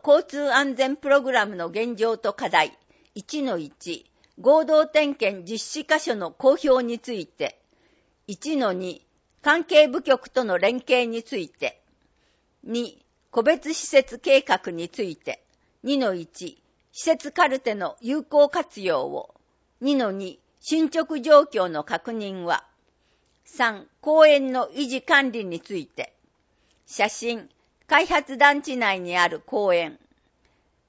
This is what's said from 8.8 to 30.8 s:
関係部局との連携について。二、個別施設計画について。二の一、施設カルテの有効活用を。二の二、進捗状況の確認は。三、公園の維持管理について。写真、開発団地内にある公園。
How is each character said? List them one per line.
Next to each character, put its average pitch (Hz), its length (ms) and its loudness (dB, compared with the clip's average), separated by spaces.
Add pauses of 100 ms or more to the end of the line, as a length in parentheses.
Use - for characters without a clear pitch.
関 311 220 0
係 302 240 6
部 262 140 -4
局 262 260 0
と 254 160 -2
の 185 140 0
連 226 220 0
携 247 260 0
に 226 160 -6
つ - 140 -10
い 170 120 -6
て。 - 340 -8 (800)
二、 226 420 -8 (260)
個 233 120 -2
別 294 320 0
施 - 120 -10
設 262 320 2
計 269 220 4
画 190 320 -4
に 170 160 -8
つ - 140 -8
い 175 140 -8
て。 - 260 -12 (400)
二 277 160 -2
の 220 160 0
一、 170 480 -14 (300)
施 - 100 -16
設 320 300 -2
カ 330 160 2
ル 254 120 -4
テ 220 140 -4
の 185 260 -8
有 262 220 -4
効 294 260 4
活 - 320 -8
用 156 260 -2
を。 143 280 -12 (460)
二 277 160 0
の 226 160 0
二、 190 260 -12 (220)
進 320 280 0
捗 320 320 -4
状 294 200 8
況 208 280 0
の 151 140 -6
確 - 300 -8
認 196 320 -8
は。 170 200 -2 (800)
三、 220 420 -6 (140)
公 311 260 6
園 277 260 4
の 254 160 -2
維 254 200 -8
持 254 140 -6
管 277 280 2
理 220 140 -6
に 170 160 -8
つ 202 160 -12
い 151 100 -8
て。 - 280 -12 (720)
写 202 220 -2
真、 233 420 -8 (360)
開 320 200 2
発 269 320 -2
団 285 240 4
地 277 140 -8
内 196 240 -2
に 175 180 -6
あ 175 100 4
る 160 120 -8
公 196 340 -2
園。 170 240 -2 (920)